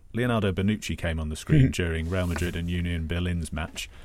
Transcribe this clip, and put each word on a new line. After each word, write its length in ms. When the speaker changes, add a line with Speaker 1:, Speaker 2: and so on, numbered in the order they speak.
Speaker 1:
Leonardo 400
Bonucci 440
came 220
on 80
the 80
screen 360
Speaker 2:
<laughs> 0
Speaker 1:
during 380
Real 160
Madrid 300
and 140
Union 360
Berlin's 460
match, 380